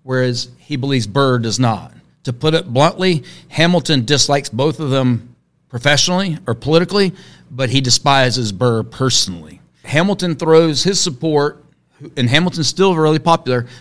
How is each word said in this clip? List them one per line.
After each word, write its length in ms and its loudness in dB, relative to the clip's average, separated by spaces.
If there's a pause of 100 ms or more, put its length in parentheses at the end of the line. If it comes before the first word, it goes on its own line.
whereas 560 -4
he 180 -10
believes 320 -2
Burr 320 2
does 200 -4
not. 340 -2 (300)
To 100 -6
put 200 -2
it 200 -2
bluntly, 500 2 (240)
Hamilton 580 2
dislikes 440 0
both 320 -2
of 80 -4
them 460 -2 (340)
professionally 760 0
or 100 -2
politically, 580 0 (360)
but 200 -4
he 100 2
despises 720 0
Burr 320 0
personally. 760 -4 (240)
Hamilton 500 -2
throws 480 4
his 160 0
support, 640 -2 (540)
and 120 0
Hamilton's 380 0
still 280 2
really 240 2
popular, 480 0 (140)